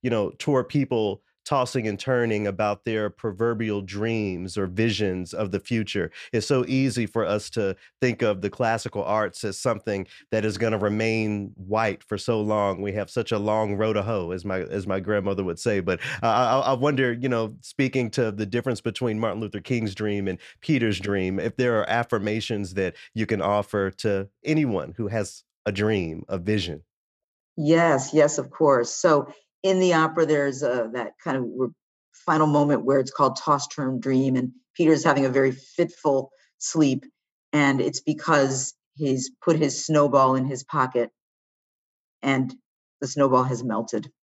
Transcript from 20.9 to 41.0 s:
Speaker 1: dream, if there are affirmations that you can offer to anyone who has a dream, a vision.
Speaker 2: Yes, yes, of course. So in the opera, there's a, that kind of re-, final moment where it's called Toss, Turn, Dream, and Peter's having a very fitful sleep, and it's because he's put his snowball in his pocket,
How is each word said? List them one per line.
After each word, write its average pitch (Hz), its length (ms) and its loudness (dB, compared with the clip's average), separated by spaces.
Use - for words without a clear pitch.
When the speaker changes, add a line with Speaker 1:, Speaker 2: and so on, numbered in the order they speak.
Speaker 1:
dream, 95 400 0
if 101 160 -4
there 123 240 2
are - 80 -2
affirmations 107 840 -2
that 95 200 -2
you 110 100 -2
can 101 160 -2
offer 98 520 0
to 98 360 -2
anyone 120 520 0
who 110 120 -4
has 104 340 -6
a 104 60 -2
dream, 95 560 0
a 95 100 -4
vision. 87 440 -2
Speaker 2:
Yes, 156 580 2
yes, 147 240 4
of 131 120 -8
course. 135 400 4
So 147 420 2
in 190 160 2
the 185 140 4
opera, 160 320 4
there's 143 380 0
a, 123 320 0
that 120 180 -6
kind 139 140 -2
of 127 80 -2
re-, 127 140 -2
final 156 320 2
moment 147 400 4
where 135 120 4
it's 131 120 0
called 131 260 2
Toss, 143 320 0
Turn, 131 320 -4
Dream, 131 360 2
and 127 160 -2
Peter's 160 300 4
having 139 220 4
a - 20 2
very 135 240 4
fitful 139 800 -2
sleep, 139 480 2
and 139 300 4
it's - 180 -2
because 139 720 0
he's 135 360 -2
put 160 140 4
his 139 260 0
snowball 139 500 4
in 131 120 0
his 135 180 -6
pocket, 127 460 0